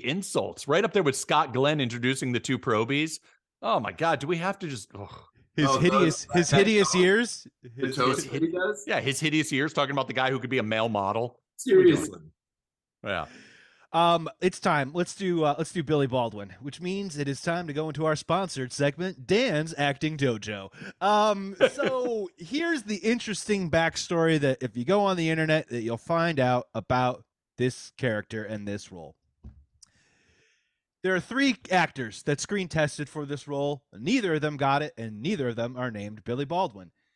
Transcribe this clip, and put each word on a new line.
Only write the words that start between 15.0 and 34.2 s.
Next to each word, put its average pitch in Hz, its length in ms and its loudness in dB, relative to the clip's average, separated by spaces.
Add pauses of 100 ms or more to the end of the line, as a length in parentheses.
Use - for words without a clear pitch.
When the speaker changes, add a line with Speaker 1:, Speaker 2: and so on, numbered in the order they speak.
Speaker 2:
do, 175 300 0
uh, 143 120 2
let's 156 140 -4
do 175 100 -4
Billy 143 240 2
Baldwin, 104 540 -4
which 135 220 -12
means 185 360 -6
it 139 120 -4
is 135 120 -6
time 170 260 -4
to 147 60 -6
go 156 140 -2
into 156 180 -4
our 156 120 2
sponsored 165 560 -4
segment, 143 520 -2
Dan's 165 520 0
Acting 147 400 0
Dojo. 104 520 -2 (300)
Um, 202 640 2
Speaker 1:
<laughs> - 100 6
Speaker 2:
so 247 640 -2
here's 294 460 -2
the 208 140 -4
interesting 202 760 -2
backstory 165 720 2
that 131 200 2
if 117 140 -6
you 120 80 -4
go 196 220 4
on 190 100 2
the 165 140 0
internet 156 400 2
that 120 120 -4
you'll 113 160 -2
find 165 440 0
out 123 340 2
about 123 480 0 (340)
this - 400 -2
character 110 460 -4
and 104 240 -8
this 101 240 -8
role. 80 240 -16 (1900)
There 190 120 2
are 180 40 2
three 262 360 0 (140)
actors 151 540 0
that 147 180 0
screen 196 260 -4
tested 151 400 0
for 151 180 -10
this 139 220 -10
role. 143 360 -4 (100)
Neither 185 420 0